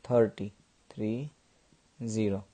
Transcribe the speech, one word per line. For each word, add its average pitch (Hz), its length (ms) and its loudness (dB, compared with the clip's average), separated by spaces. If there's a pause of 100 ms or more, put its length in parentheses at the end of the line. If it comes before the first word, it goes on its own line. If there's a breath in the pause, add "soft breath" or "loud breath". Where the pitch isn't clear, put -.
थर्टी, 107 480 2 (380)
थ्री 117 400 -4 (720)
ज़ीरो 107 400 -2 (120)